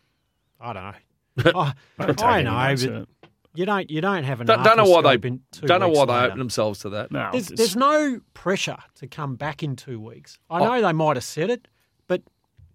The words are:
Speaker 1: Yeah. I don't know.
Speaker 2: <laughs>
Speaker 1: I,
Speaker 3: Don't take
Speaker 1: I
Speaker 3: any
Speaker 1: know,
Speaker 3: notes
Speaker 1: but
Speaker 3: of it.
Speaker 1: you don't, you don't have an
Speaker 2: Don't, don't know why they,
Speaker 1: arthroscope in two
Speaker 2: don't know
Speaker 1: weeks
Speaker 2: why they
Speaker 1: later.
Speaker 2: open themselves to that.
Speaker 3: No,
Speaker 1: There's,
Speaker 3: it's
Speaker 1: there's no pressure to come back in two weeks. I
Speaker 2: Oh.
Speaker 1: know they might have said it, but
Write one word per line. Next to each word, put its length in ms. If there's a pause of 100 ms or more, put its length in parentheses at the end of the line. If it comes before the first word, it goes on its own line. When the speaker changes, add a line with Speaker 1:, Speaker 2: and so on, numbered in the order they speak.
(600)
Speaker 1:
Yeah. 60
I 60
don't 100
know. 100 (580)
Speaker 2:
<laughs> 100
Speaker 1:
I, 120 (320)
Speaker 3:
Don't 120
take 100
Speaker 1:
I 120
Speaker 3:
any 100
Speaker 1:
know, 180
Speaker 3:
notes 180
Speaker 1:
but 80
Speaker 3:
of 100
it. 60 (460)
Speaker 1:
you 100
don't, 240
you 120
don't 220
have 180
an 60
Speaker 2:
Don't, 160
don't 140
know 80
why 160
they, 160
Speaker 1:
arthroscope 80
in 160 (120)
two 140
Speaker 2:
don't 120
know 80
Speaker 1:
weeks 120
Speaker 2:
why 60
they 80
Speaker 1:
later. 140
Speaker 2:
open 120
themselves 420
to 80
that. 220
Speaker 3:
No, 200
Speaker 1:
There's, 180
Speaker 3:
it's 80
Speaker 1:
there's 200
no 420 (140)
pressure 440 (180)
to 120
come 280
back 280
in 140
two 220
weeks. 380 (120)
I 100
Speaker 2:
Oh. 60
Speaker 1:
know 160
they 120
might 220
have 80
said 260
it, 200 (380)
but 140 (540)